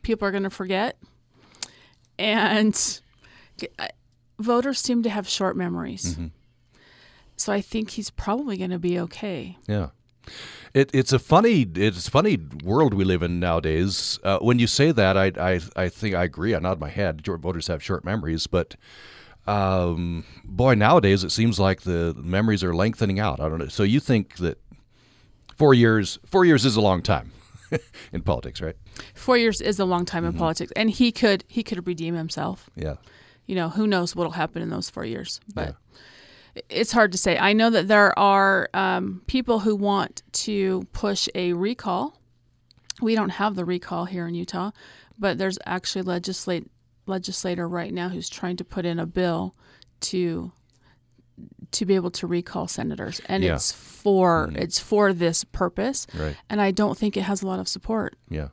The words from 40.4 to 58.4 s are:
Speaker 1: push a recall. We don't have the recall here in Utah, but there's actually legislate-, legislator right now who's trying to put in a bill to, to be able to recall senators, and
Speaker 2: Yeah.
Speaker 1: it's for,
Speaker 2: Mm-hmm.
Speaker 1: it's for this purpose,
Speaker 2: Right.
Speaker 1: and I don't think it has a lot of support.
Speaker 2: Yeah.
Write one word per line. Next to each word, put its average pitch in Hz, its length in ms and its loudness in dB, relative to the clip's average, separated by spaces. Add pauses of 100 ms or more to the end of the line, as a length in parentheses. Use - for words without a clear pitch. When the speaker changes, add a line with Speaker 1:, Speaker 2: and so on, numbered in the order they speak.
Speaker 1:
push - 420 -2
a 180 200 0
recall. 208 680 -4 (800)
We 226 160 2
don't 208 140 0
have 202 260 -2
the 180 80 -4
recall 175 400 -4
here 180 240 -6
in 170 60 -6
Utah, 180 360 -6 (480)
but 202 200 0
there's 190 280 -2
actually 185 380 -6
legislate-, 180 640 -4 (380)
legislator 180 600 -4
right 175 240 -6
now 175 180 -6
who's 170 180 -10
trying 180 300 -8
to 185 60 -10
put 180 220 -8
in 170 140 -4
a 170 60 -4
bill 180 500 -2 (460)
to, 175 500 -4 (1200)
to - 140 -2
be 190 100 4
able 175 160 -2
to - 160 -8
recall 175 400 -4
senators, - 580 -6
and - 160 -2
Speaker 2:
Yeah. 87 140 2
Speaker 1:
it's - 160 -2
for, 180 760 2
Speaker 2:
Mm-hmm. - 140 -8
Speaker 1:
it's - 160 -2
for 208 340 2
this 170 300 0
purpose, 196 720 -4
Speaker 2:
Right. 76 220 -4 (120)
Speaker 1:
and 208 120 0
I 196 100 2
don't 208 260 0
think 208 200 -2
it 196 60 -2
has 190 200 -4
a 196 60 -6
lot 185 100 -4
of 185 80 -6
support. - 480 -6 (140)
Speaker 2:
Yeah. 76 240 -6